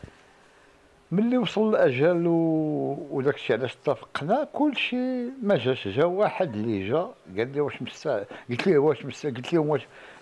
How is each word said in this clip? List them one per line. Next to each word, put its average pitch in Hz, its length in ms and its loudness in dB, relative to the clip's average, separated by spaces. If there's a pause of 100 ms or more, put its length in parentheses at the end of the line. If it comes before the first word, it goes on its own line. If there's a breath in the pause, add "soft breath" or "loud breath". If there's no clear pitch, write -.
(1120 loud breath)
ملي 233 260 2
وصل 214 320 0
الأجل 170 580 4
و-، 156 840 0
وداك 135 240 0
الشيء - 220 0
علاش 120 180 -4
اتفقنا، 175 800 -2
كلشي 254 720 -2 (160)
ما 202 160 2
جاش. 123 300 0
جا 110 180 2
واحد 180 480 0
اللي 104 360 -2
جا 165 200 0 (280)
قال 123 160 -2
لي: 147 80 -2
"واش 139 200 -4
مستعد؟" 120 440 -4 (240 loud breath)
قلت 120 180 -2
ليه: 175 100 6
"واش 143 280 4
مستعد؟" 135 300 -6
قلت 123 180 -6
لهم: 156 160 4
"واش؟" 143 180 0 (340 loud breath)